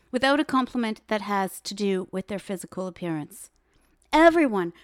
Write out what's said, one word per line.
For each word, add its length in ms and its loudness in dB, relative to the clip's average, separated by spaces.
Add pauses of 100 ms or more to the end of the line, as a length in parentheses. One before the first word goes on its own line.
(120)
without 280 2
a 60 0
compliment 640 -2
that 120 -2
has 400 -4
to 140 -10
do 360 -2
with 160 -8
their 120 -8
physical 480 -10
appearance. 640 -10 (600)
Everyone 580 4 (120)